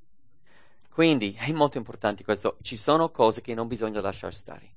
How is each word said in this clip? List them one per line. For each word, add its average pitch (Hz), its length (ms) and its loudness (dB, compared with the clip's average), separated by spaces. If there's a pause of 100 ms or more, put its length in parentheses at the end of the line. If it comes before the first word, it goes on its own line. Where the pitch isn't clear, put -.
(920)
Quindi 139 460 4
è 123 140 -4
molto 147 240 2
importante 110 480 -4
questo, - 380 -2
ci - 140 -10
sono 160 340 2
cose 113 300 2
che 120 140 -10
non 117 120 -4
bisogna 110 340 -4
lasciar 98 340 -6
stare - 420 -18